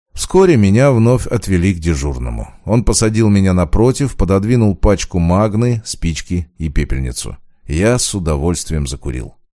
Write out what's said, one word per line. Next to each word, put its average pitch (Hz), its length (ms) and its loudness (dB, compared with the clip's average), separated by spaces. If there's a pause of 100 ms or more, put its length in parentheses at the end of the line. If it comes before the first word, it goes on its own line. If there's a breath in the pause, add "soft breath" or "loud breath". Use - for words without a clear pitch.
(140)
Вскоре 180 440 4
меня 110 340 4
вновь 117 360 2
отвели 95 480 0
к 85 40 -10
дежурному. 65 720 -4 (160)
Он 110 180 0
посадил 110 460 2
меня 98 240 4
напротив, 107 600 0
пододвинул 101 600 2
пачку 95 440 0
магны, 107 640 0
спички 85 720 -6
и 80 120 -4
пепельницу. 65 680 -4 (300)
Я 131 320 0
с - 160 -4
удовольствием 78 720 -2
закурил. 64 480 -10 (220)